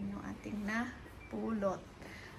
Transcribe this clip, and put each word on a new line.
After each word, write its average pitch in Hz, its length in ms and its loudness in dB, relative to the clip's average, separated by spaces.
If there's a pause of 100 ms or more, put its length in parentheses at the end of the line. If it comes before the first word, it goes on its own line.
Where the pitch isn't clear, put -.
yung 202 160 -2
ating 208 400 -2
napulot. 214 1120 2 (600)